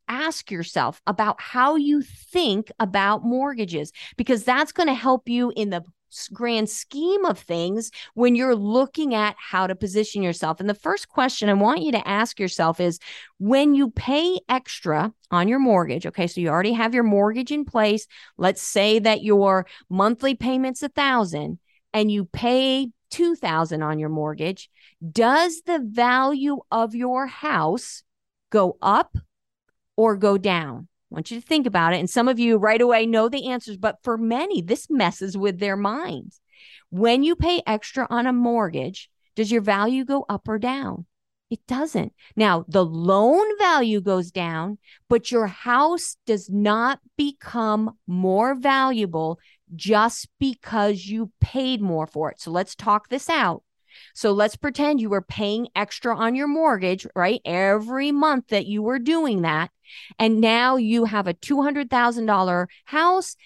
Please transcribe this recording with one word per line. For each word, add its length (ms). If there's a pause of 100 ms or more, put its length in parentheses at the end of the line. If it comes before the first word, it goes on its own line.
ask 420
yourself 560
about 340
how 360
you 260
think 800
about 440
mortgages, 680 (260)
because 260
that's 280
gonna 240
help 340
you 260
in 140
the 140 (280)
s-, 180
grand 380
scheme 560
of 140
things 540 (240)
when 180
you're 220
looking 580
at 240
how 300
to 80
position 480
yourself. 360
And 80
the 60
first 340
question 420
I 40
want 300
you 80
to 160
ask 320
yourself 400
is, 180 (400)
when 380
you 160
pay 480 (100)
extra 640 (160)
on 180
your 120
mortgage, 480
okay, 180
so 160
you 80
already 240
have 220
your 80
mortgage 480
in 120
place. 440 (320)
Let's 240
say 340
that 240
your 460 (200)
monthly 460
payment's 480
a 80
thousand 680 (340)
and 180
you 140
pay 640 (240)
two 240
thousand 460
on 160
your 120
mortgage, 600 (420)
does 540
the 140
value 800 (100)
of 240
your 320
house 800 (480)
go 320
up 340 (800)
or 200
go 220
down? 500 (240)
I 40
want 160
you 100
to 60
think 180
about 280
it. 60
And 100
some 180
of 100
you 200
right 220
away 280
know 200
the 220
answers, 280
but 260
for 120
many, 460
this 300
messes 440
with 220
their 180
minds. 640 (520)
When 320
you 120
pay 300
extra 460
on 160
a 60
mortgage, 760 (260)
does 160
your 100
value 440
go 240
up 180
or 120
down? 480 (420)
It 160
doesn't. 480 (220)
Now, 320
the 180
loan 720
value 440
goes 280
down, 480 (320)
but 220
your 160
house 680 (120)
does 200
not 520 (180)
become 880
more 480
valuable 880 (360)
just 520 (120)
because 640
you 340
paid 420
more 240
for 260
it. 80
So 120
let's 240
talk 340
this 200
out. 340 (500)
So 180
let's 240
pretend 460
you 80
were 120
paying 540
extra 400
on 200
your 120
mortgage, 580 (100)
right? 300
Every 640
month 380
that 180
you 160
were 160
doing 420
that. 300 (480)
And 200
now 360
you 300
have 200
a 80
two 300
hundred 260
thousand 380
dollar 400 (180)
house. 500 (100)